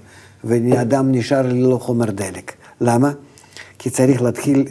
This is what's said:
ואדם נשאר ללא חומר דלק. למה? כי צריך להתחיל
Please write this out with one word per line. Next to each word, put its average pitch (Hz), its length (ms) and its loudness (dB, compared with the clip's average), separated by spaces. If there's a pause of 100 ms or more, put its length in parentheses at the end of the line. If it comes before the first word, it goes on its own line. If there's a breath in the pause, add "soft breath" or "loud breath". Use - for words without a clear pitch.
(440 soft breath)
ואדם 123 680 0
נשאר 131 300 0
ללא 127 360 2
חומר 117 280 -2
דלק. 98 460 -8 (300 soft breath)
למה? 123 300 2 (680 loud breath)
כי 127 100 -8
צריך 127 320 2
להתחיל 135 500 0